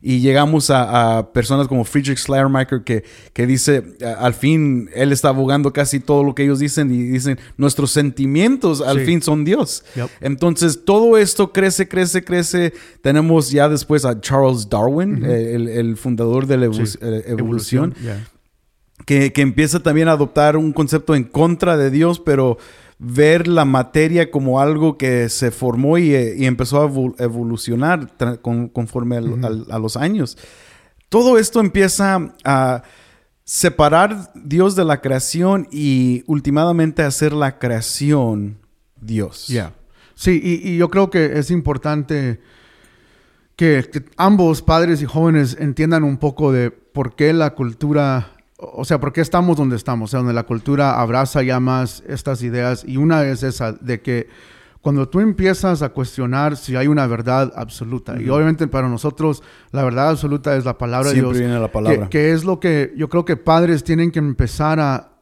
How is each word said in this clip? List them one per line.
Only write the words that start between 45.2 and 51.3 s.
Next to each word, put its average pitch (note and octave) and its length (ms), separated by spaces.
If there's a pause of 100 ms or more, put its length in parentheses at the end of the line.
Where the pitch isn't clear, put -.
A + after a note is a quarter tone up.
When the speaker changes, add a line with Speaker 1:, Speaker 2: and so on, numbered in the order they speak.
Speaker 2:
entiendan D#3 460
un C#3 140
poco C#3+ 340
de B2 180
por - 460
qué D3+ 180
la D#3 220
cultura, C#3 800 (240)
o - 260
sea, C#3+ 160
por C#3 140
qué E3 80
estamos F3 360
donde C3 200
estamos, A2 320
o - 20
sea, C3 80
donde B2 140
la A#2 100
cultura C3+ 580
abraza B2+ 420